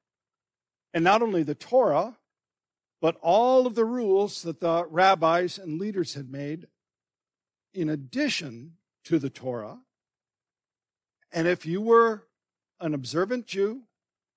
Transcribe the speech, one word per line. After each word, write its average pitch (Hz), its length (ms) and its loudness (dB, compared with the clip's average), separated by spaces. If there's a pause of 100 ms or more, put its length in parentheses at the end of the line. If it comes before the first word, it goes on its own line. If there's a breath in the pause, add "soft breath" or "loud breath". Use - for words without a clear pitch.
(960)
and 165 80 0
not 208 200 4
only 190 180 0
the 147 140 -4
Torah, 220 640 2 (840)
but - 180 0
all 247 460 4
of 240 80 -2
the 226 100 2
rules 208 600 0
that 165 160 -8
the 170 260 0
rabbis 175 720 2
and 170 220 -8
leaders 196 340 -4
had 135 160 -12
made 143 380 -10 (1040)
in 175 160 -4
addition 151 880 -6 (260)
to 165 140 0
the 131 140 -2
Torah. 123 500 -10 (1500)
And 165 160 -2
if 175 180 -2
you 170 160 -4
were 226 460 4 (520)
an 160 140 -4
observant 175 540 -4
Jew, 214 400 -4 (500)